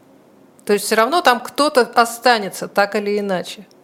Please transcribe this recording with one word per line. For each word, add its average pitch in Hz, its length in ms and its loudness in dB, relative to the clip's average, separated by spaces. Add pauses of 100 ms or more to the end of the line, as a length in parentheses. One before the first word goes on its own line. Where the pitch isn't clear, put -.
(640)
То 202 80 2
есть 196 120 -2
всё 220 100 0
равно 262 260 2
там 247 200 4
кто-то 285 400 0
останется, 220 840 0
так 202 280 0
или 208 240 -2
иначе? 190 460 -6 (180)